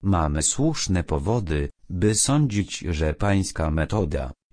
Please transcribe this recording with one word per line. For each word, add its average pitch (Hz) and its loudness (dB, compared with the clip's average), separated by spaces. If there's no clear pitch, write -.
Mamy 80 2
słuszne 98 0
powody, 76 -2
by 104 2
sądzić, 131 0
że 78 -2
pańska 95 0
metoda 76 -2